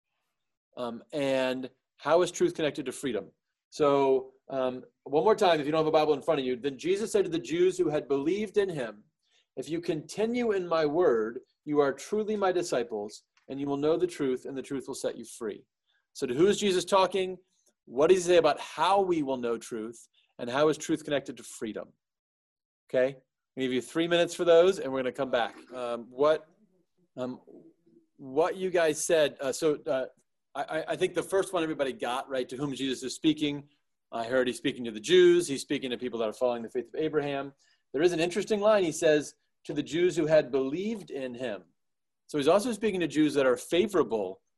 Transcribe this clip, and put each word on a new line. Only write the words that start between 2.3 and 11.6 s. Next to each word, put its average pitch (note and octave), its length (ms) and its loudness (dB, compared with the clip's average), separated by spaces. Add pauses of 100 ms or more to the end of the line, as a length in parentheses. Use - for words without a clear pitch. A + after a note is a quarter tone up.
truth E3+ 240 0
connected D3 300 -2
to B2+ 80 -6 (100)
freedom? G#2+ 220 -2 (440)
So, C#3 640 2 (240)
um, B2+ 260 -4 (200)
one D3 220 0
more G#3+ 100 6
time, F3 240 4
if C3+ 60 -4
you D3 60 -4
don't D#3+ 140 2
have D#3 100 -2
a D#3 40 6
Bible D3+ 140 4
in C3+ 80 -4
front D3+ 180 0
of C3 60 -2
you, B2+ 100 -2
then C3 220 -6
Jesus G3 340 -2
said G3 140 2
to F3 60 -8
the D#3+ 220 -4
Jews F3+ 240 2
who E3+ 120 2
had D3 180 -2
believed F3+ 500 -2
in G3 120 2
him, A2+ 340 -8 (540)
"If C3 120 -8
you E3 120 -4 (120)
continue A#3 600 -2
in F#3 120 -2 (120)
my D#3+ 80 2
word, B2+ 560 2 (240)